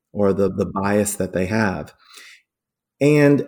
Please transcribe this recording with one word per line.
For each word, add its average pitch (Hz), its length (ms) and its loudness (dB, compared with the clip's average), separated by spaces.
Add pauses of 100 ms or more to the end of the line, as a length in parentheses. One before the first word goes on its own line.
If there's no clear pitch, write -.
(140)
or 101 180 0
the, 95 180 0
the 95 160 -4
bias 101 500 -2
that 95 180 -6
they 92 120 -2
have. 92 480 -4 (1080)
And 143 460 4